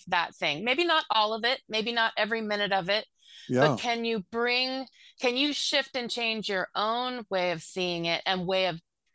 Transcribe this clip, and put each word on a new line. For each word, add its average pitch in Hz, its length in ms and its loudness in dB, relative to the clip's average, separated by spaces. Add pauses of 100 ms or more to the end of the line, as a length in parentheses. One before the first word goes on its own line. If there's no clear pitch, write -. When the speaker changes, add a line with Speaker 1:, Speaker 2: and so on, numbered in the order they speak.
Speaker 1:
that 175 280 0
thing. 160 300 -2
Maybe 269 200 2
not 320 260 2
all 214 220 4
of 226 120 -2
it, 254 240 0
maybe 220 240 -2
not 226 240 2
every 220 240 0
minute 208 320 0
of 190 160 2
it, 208 180 0 (400)
Speaker 2:
Yeah. 131 300 4
Speaker 1:
but - 0 -
can 233 280 -2
you 226 160 0 (100)
bring, 247 560 0 (340)
can 247 160 0
you 285 160 2
shift - 420 -2
and 240 160 -4
change 220 380 -2
your 190 260 -2
own 240 540 -2
way 180 220 0
of 165 120 -6
seeing 175 420 -2
it 170 200 0
and 180 220 0
way 190 200 2
of 170 140 -4 (340)